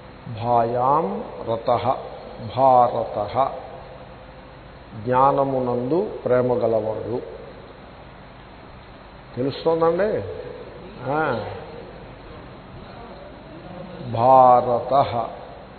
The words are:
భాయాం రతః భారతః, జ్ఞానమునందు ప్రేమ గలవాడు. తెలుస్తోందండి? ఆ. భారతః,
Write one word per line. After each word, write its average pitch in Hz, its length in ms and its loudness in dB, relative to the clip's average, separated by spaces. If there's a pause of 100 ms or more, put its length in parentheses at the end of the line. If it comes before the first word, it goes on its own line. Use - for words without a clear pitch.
(440)
భాయాం 123 800 2 (260)
రతః 117 440 0 (640)
భారతః, 120 920 4 (1600)
జ్ఞానమునందు 131 1080 2 (140)
ప్రేమ 123 280 4
గలవాడు. 110 680 0 (2250)
తెలుస్తోందండి? 165 880 2 (880)
ఆ. 139 340 0 (2750)
భారతః, 123 1120 6 (560)